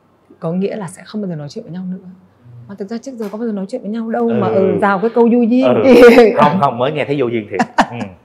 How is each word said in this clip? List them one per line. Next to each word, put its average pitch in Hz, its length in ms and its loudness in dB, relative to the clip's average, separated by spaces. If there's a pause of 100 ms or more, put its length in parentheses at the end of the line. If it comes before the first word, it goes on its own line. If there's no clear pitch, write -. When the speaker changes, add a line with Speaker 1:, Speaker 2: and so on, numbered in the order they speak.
(400)
Speaker 1:
có 165 120 -6
nghĩa 190 240 -4
là 208 120 -10
sẽ - 180 -20
không 214 160 -10
bao 196 80 -8
giờ 170 60 -8
nói 147 140 -12
chuyện - 140 -16
với 160 100 -18
nhau 185 180 -12
nữa. 185 180 -14 (580)
Mà 202 80 -18
thực 196 140 -12
ra 233 80 -10
trước 233 180 -16
giờ 220 160 -8
có 214 60 -12
bao 233 100 -8
giờ 220 60 -6
nói 196 160 -6
chuyện 254 120 -10
với 196 100 -10
nhau 226 180 -8
đâu 233 200 -2
mà, 220 180 -2
Speaker 2:
Ừ. - 80 -2
Speaker 1:
ừ, 196 260 0
rào 202 180 2
cái 220 140 -2
câu 240 180 4
du 240 180 2
di. 254 140 2
Speaker 2:
Ừ. 240 200 2
Speaker 1:
<laughs> 240 540 6
Speaker 2:
Không, 156 220 2
không, 131 180 0
mới 127 140 -2
nghe 143 140 -4
thấy 139 160 -2
vô 123 60 0
duyên 117 240 -4
thiệt. - 80 -4 (180)
Speaker 1:
<laughs> - 140 0
Speaker 2:
Ừ. 123 60 -12 (280)